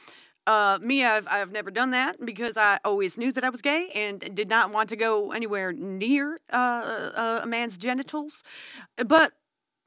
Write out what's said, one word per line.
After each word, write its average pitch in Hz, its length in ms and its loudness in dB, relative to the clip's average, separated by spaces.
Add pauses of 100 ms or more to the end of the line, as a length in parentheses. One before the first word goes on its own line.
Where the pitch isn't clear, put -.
(460)
Uh, 208 360 4
me, 262 240 2
I've, 214 240 2
I've 196 240 -2
never 196 180 -6
done 247 200 0
that 254 340 -2
because 226 320 -6
I 208 260 6
always 202 340 0
knew 240 140 0
that 254 140 -2
I 262 40 0
was 254 120 -6
gay 320 340 0
and 202 400 -6
did 202 140 -4
not 214 240 4
want 214 160 0
to 226 80 -4
go 214 340 0
anywhere 202 400 -4
near, 247 720 -2 (100)
uh, 240 640 -2
uh, 226 280 -2
a - 40 -6
man's 233 300 -4
genitals. 269 640 -6 (540)
But 294 340 6 (560)